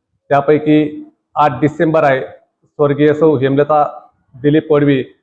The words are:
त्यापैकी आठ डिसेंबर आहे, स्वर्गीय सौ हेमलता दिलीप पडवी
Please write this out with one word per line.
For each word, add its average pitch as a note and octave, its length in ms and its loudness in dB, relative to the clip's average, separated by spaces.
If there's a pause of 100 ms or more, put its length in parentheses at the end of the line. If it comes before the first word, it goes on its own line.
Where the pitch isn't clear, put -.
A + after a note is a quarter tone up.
(280)
त्यापैकी D3+ 800 0 (260)
आठ D3 260 0
डिसेंबर D#3 440 0
आहे, C#3 160 0 (440)
स्वर्गीय D3 500 0
सौ D3+ 220 0
हेमलता C#3+ 760 -2 (320)
दिलीप D#3 300 0
पडवी C#3 320 2 (180)